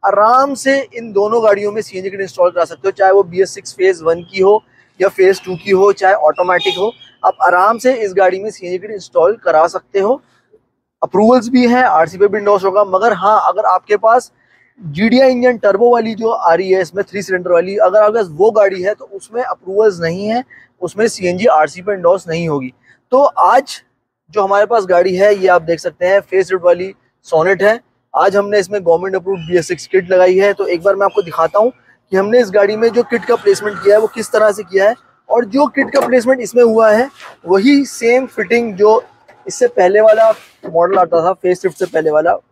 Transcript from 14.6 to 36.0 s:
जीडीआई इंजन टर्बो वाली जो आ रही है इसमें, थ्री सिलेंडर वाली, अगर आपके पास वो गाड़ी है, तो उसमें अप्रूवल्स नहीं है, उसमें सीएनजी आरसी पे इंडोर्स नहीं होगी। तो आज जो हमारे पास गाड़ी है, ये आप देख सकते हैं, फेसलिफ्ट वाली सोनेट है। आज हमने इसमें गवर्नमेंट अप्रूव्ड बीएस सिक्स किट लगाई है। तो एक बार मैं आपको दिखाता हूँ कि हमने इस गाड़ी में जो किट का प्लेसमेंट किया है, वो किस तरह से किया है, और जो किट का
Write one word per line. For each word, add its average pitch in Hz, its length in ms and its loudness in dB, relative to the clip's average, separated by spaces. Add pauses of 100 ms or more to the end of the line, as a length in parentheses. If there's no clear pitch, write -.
जीडीआई 226 460 2
इंजन 247 260 0
टर्बो 208 360 2
वाली 226 220 -2
जो 220 140 -4
आ 175 240 0
रही 185 180 0
है 190 100 2
इसमें, 180 280 -6
थ्री 196 120 -8
सिलेंडर 180 300 -4
वाली, 180 260 0
अगर 208 260 2
आपके 214 120 0
पास 214 160 -2
वो 190 200 0
गाड़ी 196 300 0
है, 202 120 -4
तो - 120 -12
उसमें 208 380 -10
अप्रूवल्स 190 560 -2
नहीं 175 280 -6
है, 233 160 -4 (380)
उसमें 190 260 -4
सीएनजी 180 380 -4
आरसी 156 360 0
पे 202 120 -6
इंडोर्स 180 340 -2
नहीं 165 220 -6
होगी। 131 240 -6 (380)
तो 214 120 2
आज 226 600 0 (480)
जो 202 100 -2
हमारे 202 240 2
पास 196 200 -2
गाड़ी 180 300 0
है, 202 200 4
ये 185 120 -2
आप 180 140 4
देख 160 180 -4
सकते 180 260 -8
हैं, 196 140 2
फेसलिफ्ट 185 460 -2
वाली 180 300 0 (280)
सोनेट 175 400 0
है। 220 160 2 (360)
आज 185 200 0
हमने 202 240 0
इसमें 190 260 -6
गवर्नमेंट 175 300 0
अप्रूव्ड 185 260 -6
बीएस 165 260 -2
सिक्स 175 200 -8
किट 185 240 -2
लगाई 185 260 4
है। 202 160 2
तो 196 140 -4
एक 170 160 -4
बार 196 120 0
मैं 196 100 -2
आपको 196 160 -2
दिखाता 165 380 -2
हूँ 233 120 2 (400)
कि 190 60 0
हमने 208 220 2
इस 208 120 0
गाड़ी 202 240 0
में 226 140 0
जो 233 140 0
किट 233 220 -4
का 233 100 0
प्लेसमेंट 202 480 -2
किया 202 120 4
है, 214 60 4
वो 214 60 -2
किस 220 240 -8
तरह 214 200 2
से 202 120 -10
किया 190 260 0
है, 233 60 -2 (340)
और 240 160 0
जो 262 220 0
किट - 220 -4
का 262 180 -2